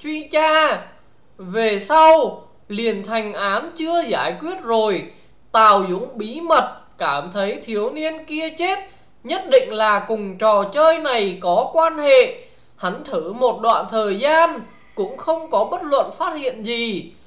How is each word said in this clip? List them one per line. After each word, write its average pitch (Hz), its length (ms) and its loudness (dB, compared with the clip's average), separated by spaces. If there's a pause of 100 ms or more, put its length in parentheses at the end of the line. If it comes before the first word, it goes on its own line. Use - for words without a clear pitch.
truy 302 280 -10
tra. 311 540 2 (560)
Về 202 400 -2
sau, 311 640 4 (260)
liền 208 360 -4
thành 214 280 -4
án 202 440 -2
chưa 330 260 0
giải 175 380 -2
quyết 359 220 -10
rồi. 214 500 0 (400)
Tào 208 380 6
Dũng 220 280 -6
bí 226 220 -8
mật 320 360 2 (220)
cảm 156 340 -2
thấy 202 300 -4
thiếu 220 280 -4
niên 311 340 -8
kia 311 240 -8
chết 349 300 -4 (460)
nhất 339 260 -6
định 508 220 4
là 214 260 2
cùng 202 400 -6
trò 208 340 4
chơi 320 260 4
này 220 420 -2
có 185 320 0
quan 320 260 2
hệ. 262 460 4 (320)
Hắn 208 280 -6
thử 175 280 -6
một 233 280 0
đoạn 226 300 2
thời 208 280 -2
gian, 311 420 2 (340)
cũng 220 220 -6
không 320 340 -4
có 220 140 2
bất 359 180 -6
luận 277 300 0
phát 330 260 -6
hiện 233 260 -8
gì. 226 480 -4 (140)